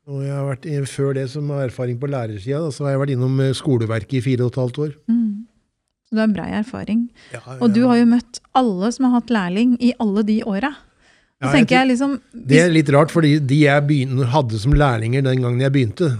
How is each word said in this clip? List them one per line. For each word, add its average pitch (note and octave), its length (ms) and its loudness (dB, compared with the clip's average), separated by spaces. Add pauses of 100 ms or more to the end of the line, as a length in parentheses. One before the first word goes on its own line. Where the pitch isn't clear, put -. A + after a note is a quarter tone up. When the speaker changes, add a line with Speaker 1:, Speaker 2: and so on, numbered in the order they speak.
Speaker 1:
Og C#3 200 -8
jeg C#3 100 -4
har C#3 120 -4
vært C3+ 220 -6
i, D3+ 180 -4
før C#3 300 -4
det C3+ 140 -4
som D3 220 -6
har C#3 160 -4
erfaring B2 320 -6
på C#3+ 100 -6
lærersiden, B2 560 -6
da, D#3 80 -4
så C#3+ 120 -8
har C#3 100 0
jeg C3+ 80 0
vært C#3 100 -2
innom, C3 280 0
eh, C3+ 120 2
skoleverket A2+ 680 -2
i A#2+ 60 -4
fire B2 200 0
og A#2+ 80 -2
et - 80 -6
halvt B2 180 -4
år. D3 160 -6 (140)
Speaker 2:
Mm. A3+ 360 -2 (580)
Så - 140 -6
du G#3+ 40 2
har A3 80 2
brei F3+ 240 -2
erfaring. G#3+ 540 -4 (260)
Speaker 1:
Ja, - 80 -12 (200)
Speaker 2:
Og A#3+ 120 4
du G#3+ 100 2
Speaker 1:
ja. B3+ 60 4
Speaker 2:
har B3 100 4
jo A#3+ 100 6
møtt A#3+ 320 0 (140)
alle A3 380 0
som C4 140 0
har B3 140 2
hatt A#3 120 -4
lærling A3 480 0
i A#3+ 180 2
alle G#3+ 260 0
de A3 200 0
åra. A#3 280 -4 (680)
Så - 20 -4
Speaker 1:
Ja, C3 60 -2
jeg - 20 -2
Speaker 2:
tenker A3+ 220 2
Speaker 1:
tror B3+ 60 4
Speaker 2:
jeg C4 100 2
liksom, C4+ 220 0 (200)
Speaker 1:
det C#3 260 2
er F3 100 6
Speaker 2:
hvis E3 60 2
Speaker 1:
litt D3+ 200 2
rart, D3 160 4
fordi D#3 300 2
de C#3 240 0
jeg C#3+ 220 4
begyn-, C3+ 460 0
hadde B2 260 0
som A#2 140 0
lærlinger C3 520 2
den C3 180 0
gangen A#2+ 180 -2
jeg C3+ 120 0
begynte, C#3 480 0